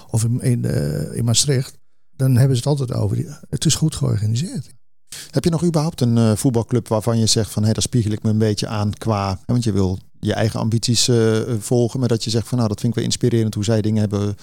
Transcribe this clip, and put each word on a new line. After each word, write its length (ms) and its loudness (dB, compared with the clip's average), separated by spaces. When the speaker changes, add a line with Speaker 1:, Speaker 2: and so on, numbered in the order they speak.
Speaker 1:
of 140 0
in, 180 0
in, 240 0
eh, 520 -2
in 80 -2
Maastricht, 520 0
dan 200 2
hebben 220 4
ze 120 -2
het 100 0
altijd 200 -6
over. 160 0
Die, 120 -4
het 160 -4
is 100 4
goed 200 0
georganiseerd. 760 -2
Speaker 2:
Heb 120 -2
je 60 4
nog 140 0
überhaupt 380 0
een, 160 4
eh, 180 4
voetbalclub 520 0
waarvan 320 0
je 60 2
zegt 260 0
van, 120 -2
"Hé, 80 4
daar 120 0
spiegel 280 0
ik 120 -6
me 60 2
een 80 2
beetje 300 0
aan 260 -2
qua," 360 -2
hè, 240 -4
want 100 0
je 80 0
wil 280 0
je 140 -2
eigen 260 0
ambities, 480 0
eh, 320 4
volgen, 400 0
maar 100 0
dat 140 0
je 60 -6
zegt 180 -2
van, 100 -2
"Nou, 120 0
dat 100 -4
vind 120 0
ik 80 -2
wel 100 -2
inspirerend 440 0
hoe 100 -4
zij 180 2
dingen 180 0
hebben 420 -2